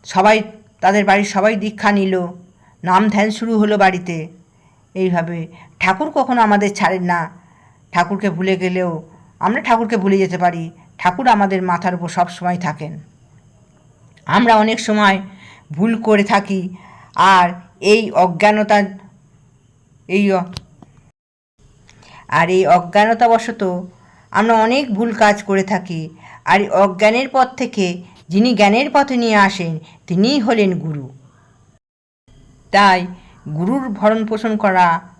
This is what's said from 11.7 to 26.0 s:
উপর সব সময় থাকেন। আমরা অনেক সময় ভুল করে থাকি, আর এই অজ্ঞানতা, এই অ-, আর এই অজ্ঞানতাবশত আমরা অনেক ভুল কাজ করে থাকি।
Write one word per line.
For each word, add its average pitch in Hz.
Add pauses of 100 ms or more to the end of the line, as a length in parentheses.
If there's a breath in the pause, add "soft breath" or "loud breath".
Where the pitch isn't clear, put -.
উপর 170
সব 175
সময় 180
থাকেন। 156 (1300)
আমরা 226
অনেক 220
সময় 202 (500 loud breath)
ভুল 220
করে 208
থাকি, 196 (380 loud breath)
আর 180 (320)
এই 214
অজ্ঞানতা, 208 (1300)
এই 196
অ-, 180 (1800 soft breath)
আর 170
এই 185
অজ্ঞানতাবশত 214 (480 soft breath)
আমরা 226
অনেক 233
ভুল 226
কাজ 208
করে 190
থাকি। 180 (340 loud breath)